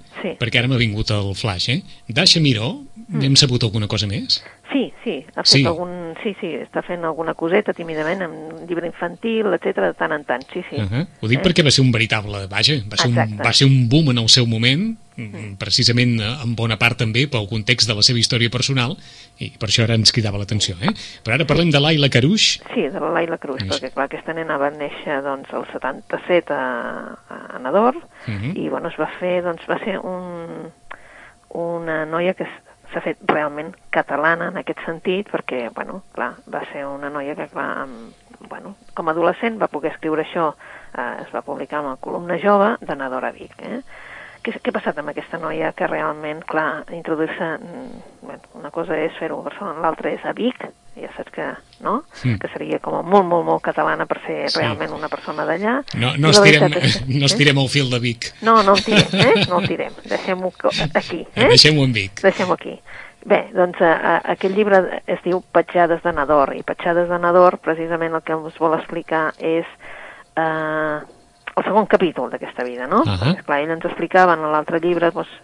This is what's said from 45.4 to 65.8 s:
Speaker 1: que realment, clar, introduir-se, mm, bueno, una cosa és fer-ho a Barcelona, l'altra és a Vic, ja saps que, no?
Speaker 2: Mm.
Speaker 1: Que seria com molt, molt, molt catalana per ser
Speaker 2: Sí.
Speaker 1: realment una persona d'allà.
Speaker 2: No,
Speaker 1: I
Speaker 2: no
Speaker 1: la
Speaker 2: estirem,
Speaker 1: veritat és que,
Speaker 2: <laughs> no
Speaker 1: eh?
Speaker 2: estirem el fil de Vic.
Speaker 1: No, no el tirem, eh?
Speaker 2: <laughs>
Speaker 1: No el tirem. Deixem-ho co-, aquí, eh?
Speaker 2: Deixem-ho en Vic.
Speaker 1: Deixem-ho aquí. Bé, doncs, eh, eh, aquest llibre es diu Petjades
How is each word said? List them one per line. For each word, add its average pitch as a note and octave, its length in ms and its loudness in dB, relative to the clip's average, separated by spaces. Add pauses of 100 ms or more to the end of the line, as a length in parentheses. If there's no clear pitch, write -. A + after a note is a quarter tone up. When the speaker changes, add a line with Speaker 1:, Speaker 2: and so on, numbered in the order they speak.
Speaker 1:
que - 160 -4
realment, D#3 560 -6
clar, D#3 480 -4
introduir-se, D#3+ 540 -4 (180)
mm, - 380 -14 (220)
bueno, - 180 -16 (140)
una D3 160 -14
cosa E3+ 280 -4
és D#3 180 -4
fer-ho D#3 220 -6
a - 40 -10
Barcelona, D#3 360 -10
l'altra E3 320 -2
és F3 140 -6
a D3+ 80 -4
Vic, A#3+ 240 -2 (400)
ja - 180 -12
saps - 160 -12
que, D#3 140 -8 (340)
no? A3 240 -2 (220)
Speaker 2:
Mm. A#2+ 140 2
Speaker 1:
Que - 100 -6
seria D#3 300 -6
com D#3 140 -6 (140)
molt, G3 180 6
molt, E3+ 200 2
molt D#3+ 180 2
catalana D#3+ 420 0
per - 220 -4
ser D3+ 220 -4
Speaker 2:
Sí. C#3+ 100 0
Speaker 1:
realment D#3 320 -2
una D3+ 160 -6
persona D3+ 380 -6
d'allà. G#3 400 0 (100)
Speaker 2:
No, A#2+ 180 0
Speaker 1:
I - 60 -2
Speaker 2:
no D3+ 80 4
Speaker 1:
la D#3+ 60 8
Speaker 2:
estirem, D#3 280 10
Speaker 1:
veritat E3+ 220 4
és A2+ 140 2
que, B2 80 -6
Speaker 2:
<laughs> C3 140 0
no - 20 2
Speaker 1:
eh? C#3 40 4
Speaker 2:
estirem C#3 320 4
el C3+ 120 2
fil C#3 200 2
de B2 100 0
Vic. A#2 420 -4
Speaker 1:
No, A3 220 6
no G3 120 6
el G3 80 2
tirem, G#3+ 300 4
eh? G#3 320 6
Speaker 2:
<laughs> - 40 -2
Speaker 1:
No F3+ 120 0
el - 80 0
tirem. D3+ 240 -4 (100)
Deixem-ho F#3 560 -4
co-, - 100 0 (240)
aquí, - 320 -2 (100)
eh? B3 120 6
Speaker 2:
Deixem-ho D#3 380 8
en C3 80 2
Vic. G2 280 -4
Speaker 1:
Deixem-ho F#3+ 320 4
aquí. - 280 -6 (420)
Bé, - 300 2
doncs, F3+ 260 2
eh, F#3+ 60 6
eh, E3 400 4
aquest F#3+ 320 0
llibre G3 500 4
es F3 160 -4
diu F3+ 180 0 (120)
Petjades E3+ 500 2